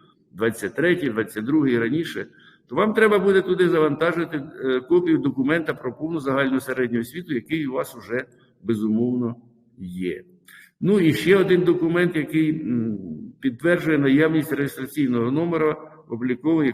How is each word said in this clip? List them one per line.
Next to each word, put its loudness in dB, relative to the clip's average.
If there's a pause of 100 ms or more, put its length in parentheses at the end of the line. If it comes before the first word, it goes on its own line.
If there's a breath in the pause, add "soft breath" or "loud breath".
(320 soft breath)
двадцять -2
третій, 0
двадцять -4
другий 2
і 4
раніше, -4 (440 soft breath)
то -10
вам 2
треба 4
буде 4
туди 2
завантажити, 0
е, -4
копію 2
документа 0
про -10
повну -6
загальну 0
середню -2
освіту, -8
який -4
у -6
вас -6
уже, -6 (380 soft breath)
безумовно, 0 (420)
є. -8 (580 loud breath)
Ну 4
і 4
ще 4
один 4
документ, 2
який, -2
м, -2 (420)
підтверджує 0
наявність 2
реєстраційного -2
номера -2 (180)
облікової 0